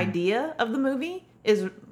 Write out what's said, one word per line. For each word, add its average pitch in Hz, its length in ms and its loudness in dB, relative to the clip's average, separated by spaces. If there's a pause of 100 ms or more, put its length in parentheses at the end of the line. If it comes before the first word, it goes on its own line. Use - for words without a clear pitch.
idea 208 500 0
of 226 140 0
the 247 40 -2
movie 269 480 -2 (200)
is 208 200 4 (260)